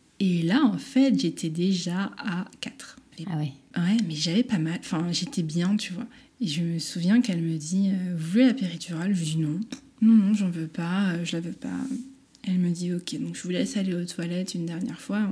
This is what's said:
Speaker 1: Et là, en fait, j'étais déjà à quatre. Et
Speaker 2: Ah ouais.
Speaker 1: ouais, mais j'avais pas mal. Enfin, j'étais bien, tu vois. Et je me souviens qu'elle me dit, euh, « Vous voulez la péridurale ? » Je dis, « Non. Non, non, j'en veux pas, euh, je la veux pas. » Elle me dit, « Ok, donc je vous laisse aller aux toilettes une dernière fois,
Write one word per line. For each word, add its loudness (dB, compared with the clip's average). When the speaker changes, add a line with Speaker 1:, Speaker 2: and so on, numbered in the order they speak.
Speaker 1:
Et 4
là, 4
en 4
fait, 4
j'étais -2
déjà 0
à -4
quatre. -14
Et -10
Speaker 2:
Ah -2
ouais. -2
Speaker 1:
ouais, 4
mais -4
j'avais 2
pas 0
mal. -2
Enfin, -2
j'étais -2
bien, 2
tu -4
vois. -8
Et -2
je -2
me 0
souviens 2
qu'elle 0
me 0
dit, 0
euh, « -2
Vous -4
voulez 6
la 4
péridurale ? » -4
Je 0
dis, « -2
Non. -2
Non, 8
non, 6
j'en 2
veux -4
pas, -2
euh, -2
je -4
la -2
veux -8
pas. » -8
Elle 2
me 2
dit, « -2
Ok, -6
donc -6
je -10
vous -6
laisse -2
aller 0
aux -2
toilettes -6
une -4
dernière -6
fois, -2